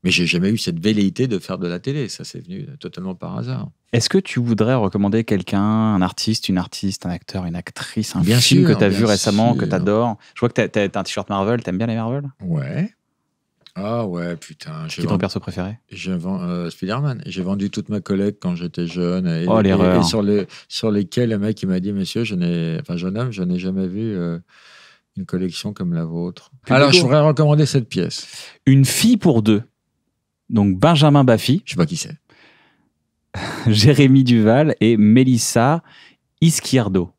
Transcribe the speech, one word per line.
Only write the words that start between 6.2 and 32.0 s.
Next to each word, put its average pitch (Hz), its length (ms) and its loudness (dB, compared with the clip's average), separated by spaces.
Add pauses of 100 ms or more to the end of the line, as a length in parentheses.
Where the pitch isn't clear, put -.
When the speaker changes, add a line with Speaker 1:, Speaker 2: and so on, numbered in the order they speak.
Speaker 2:
une 92 100 0
artiste, - 460 -6
un 87 60 -6
acteur, 90 360 -8
une 85 100 -8
actrice, - 580 -10
un 95 60 -2
Speaker 1:
Bien 110 180 4
Speaker 2:
film 139 260 6
Speaker 1:
sûr, 170 100 4
Speaker 2:
que - 40 0
t'as 101 120 4
Speaker 1:
bien 98 80 0
Speaker 2:
vu 113 80 2
récemment, 107 480 2
que - 100 -2
Speaker 1:
sûr. - 60 -4
Speaker 2:
t'adores ? 104 460 0 (180)
Je - 60 -12
vois 117 100 0
que - 40 -20
t'as, 107 140 0
t'as, 101 200 -2
t'as 98 120 -6
un - 20 -8
t-shirt - 260 -8
Marvel, 104 360 -2
t'aimes 92 140 -6
bien 113 100 -2
les 113 80 -4
Marvel ? 131 340 -6 (100)
Speaker 1:
Ouais. 151 540 -6 (800)
Ah 110 320 -6
ouais, 87 300 -6
putain, 78 520 -16
Speaker 2:
Qui - 80 -12
Speaker 1:
j'ai 85 60 -8
Speaker 2:
est - 40 -4
ton 80 60 -4
Speaker 1:
vendu, 95 80 0
Speaker 2:
perso 95 200 -4
préféré ? 90 380 -10 (120)
Speaker 1:
j'ai 95 260 -8
vendu, 90 280 -6
euh, 87 260 -6
Spider-Man. 127 560 -6
J'ai 92 160 -8
vendu 98 280 -4
toute 101 180 -8
ma 104 120 -4
collecte 101 420 -4
quand 90 140 -4
j'étais 85 300 -6
jeune. 90 400 -4
Et, 82 220 -2
Speaker 2:
Oh, 110 120 2
Speaker 1:
et, - 40 2
Speaker 2:
l'erreur. 90 360 4
Speaker 1:
et 87 40 2
sur 101 180 -2
le, 101 240 0 (220)
sur - 240 -4
lesquels 104 380 -2
le 107 80 -2
mec, 104 240 -4
il 95 60 -4
m'a 92 120 -2
dit, « 101 140 -6
Monsieur, 98 300 -4
je 107 100 -6
n'ai, 85 460 -2
enfin, 87 160 -8
jeune 92 220 -6
homme, 123 140 -6
je 98 100 -8
n'ai 90 160 -2
jamais 95 300 -4
vu, 98 120 -8 (160)
euh, 85 220 -4 (800)
une 95 100 -10
collection 92 460 -6
comme 92 220 -6
la 82 100 -4
vôtre. » 85 460 -10 (120)
Speaker 2:
Plus 131 120 0
Speaker 1:
Alors, 143 140 6
Speaker 2:
Lego. 180 100 6
Speaker 1:
je 175 60 6
voudrais 147 160 4
recommander 151 460 4
cette 131 220 -2
pièce. - 380 -6 (400)
Speaker 2:
Une 135 180 8
fille 226 320 4
pour 127 260 4
deux. 107 200 4 (880)
Donc, 101 280 2
Benjamin 143 460 6
Baffy. 123 400 2
Speaker 1:
Je - 80 -14
sais - 40 -6
pas 170 100 2
qui 160 100 -8
c'est. 156 200 -10 (1200)